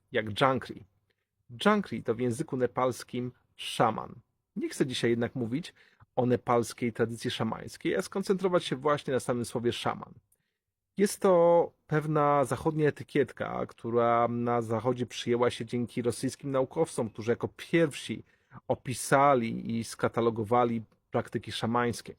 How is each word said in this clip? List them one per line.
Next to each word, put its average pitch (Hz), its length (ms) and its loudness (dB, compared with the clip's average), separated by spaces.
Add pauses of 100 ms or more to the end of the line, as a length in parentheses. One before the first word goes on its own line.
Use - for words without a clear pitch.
(120)
jak 107 280 -2
Jankri. 131 440 0 (800)
Jankri 202 380 2
to 117 120 -2
w 113 60 -6
języku 127 360 -2
nepalskim 123 760 -2 (240)
szaman. - 580 -2 (420)
Nie 302 120 -4
chcę - 180 -2
dzisiaj 123 240 0
jednak 117 240 0
mówić 123 400 -6 (420)
o 123 100 2
nepalskiej 120 680 0
tradycji 117 380 -2
szamańskiej, - 680 -4
a 190 60 0
skoncentrować 190 640 0
się 156 120 -4
właśnie 143 380 0
na 120 60 0
samym 120 240 -2
słowie 117 280 0
szaman. 107 400 -6 (840)
Jest 196 240 2
to 170 520 6 (140)
pewna 147 580 2
zachodnia 151 440 0
etykietka, 123 760 -2
która 117 640 2
na 120 340 0
Zachodzie 113 440 0
przyjęła 120 440 0
się - 140 -6
dzięki 120 380 -4
rosyjskim 123 480 -4
naukowcom, 135 600 -2
którzy 113 220 -2
jako 113 240 -2
pierwsi - 680 -2 (440)
opisali 123 1080 2
i 113 60 -4
skatalogowali 117 1000 0 (280)
praktyki 113 420 -6
szamańskie. 120 680 -2